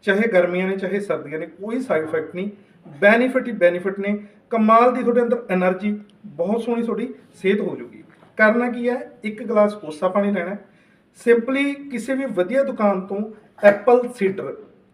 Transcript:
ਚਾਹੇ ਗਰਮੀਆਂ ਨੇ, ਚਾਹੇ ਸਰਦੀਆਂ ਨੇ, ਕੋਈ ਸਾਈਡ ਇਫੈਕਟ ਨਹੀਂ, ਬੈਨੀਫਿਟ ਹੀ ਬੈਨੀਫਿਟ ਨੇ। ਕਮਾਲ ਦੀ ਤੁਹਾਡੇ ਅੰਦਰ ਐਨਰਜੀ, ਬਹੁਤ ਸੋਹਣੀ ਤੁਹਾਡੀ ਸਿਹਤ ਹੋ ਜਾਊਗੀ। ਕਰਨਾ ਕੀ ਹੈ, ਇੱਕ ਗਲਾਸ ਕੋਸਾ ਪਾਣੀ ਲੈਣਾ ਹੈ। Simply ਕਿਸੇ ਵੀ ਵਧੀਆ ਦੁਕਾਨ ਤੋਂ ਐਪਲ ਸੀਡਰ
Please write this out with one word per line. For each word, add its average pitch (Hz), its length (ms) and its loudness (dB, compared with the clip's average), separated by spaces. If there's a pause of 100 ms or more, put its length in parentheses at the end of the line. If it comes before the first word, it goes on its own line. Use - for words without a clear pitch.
ਚਾਹੇ 208 300 2
ਗਰਮੀਆਂ 180 360 2
ਨੇ, 190 80 -2
ਚਾਹੇ 190 240 -4
ਸਰਦੀਆਂ 156 380 -6
ਨੇ, 170 80 -8
ਕੋਈ 220 340 -8
ਸਾਈਡ 156 240 -2
ਇਫੈਕਟ 156 300 -6
ਨਹੀਂ, 196 160 -6 (500)
ਬੈਨੀਫਿਟ 240 480 4
ਹੀ 233 40 -6
ਬੈਨੀਫਿਟ 180 460 2
ਨੇ। 202 200 -2 (320)
ਕਮਾਲ 226 440 6
ਦੀ 254 80 -2
ਤੁਹਾਡੇ 240 200 2
ਅੰਦਰ 214 280 0
ਐਨਰਜੀ, 185 420 0 (340)
ਬਹੁਤ 185 360 -4
ਸੋਹਣੀ 233 200 -2
ਤੁਹਾਡੀ 214 260 -4 (260)
ਸਿਹਤ 196 260 0
ਹੋ 131 160 -6
ਜਾਊਗੀ। 120 260 -16 (340)
ਕਰਨਾ 233 360 4
ਕੀ 240 160 -2
ਹੈ, 247 120 -2 (240)
ਇੱਕ 214 180 -8
ਗਲਾਸ 208 320 2
ਕੋਸਾ 170 340 -6
ਪਾਣੀ 202 240 0
ਲੈਣਾ 180 180 -4
ਹੈ। 208 80 -8 (600)
Simply 269 680 0
ਕਿਸੇ 247 240 -4
ਵੀ 269 200 -2
ਵਧੀਆ 196 300 0
ਦੁਕਾਨ 208 420 0
ਤੋਂ 202 120 -6 (460)
ਐਪਲ 240 480 6
ਸੀਡਰ - 420 -4 (400)